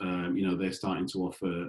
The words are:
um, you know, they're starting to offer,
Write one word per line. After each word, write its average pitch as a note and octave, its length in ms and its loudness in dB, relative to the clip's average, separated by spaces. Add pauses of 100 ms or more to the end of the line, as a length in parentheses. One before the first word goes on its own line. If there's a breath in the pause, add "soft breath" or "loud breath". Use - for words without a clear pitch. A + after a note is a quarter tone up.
um, F2+ 340 0
you G2 120 2
know, F2+ 100 4
they're F#2 160 0
starting F2+ 360 -2
to F#2 160 -2
offer, F2 440 -2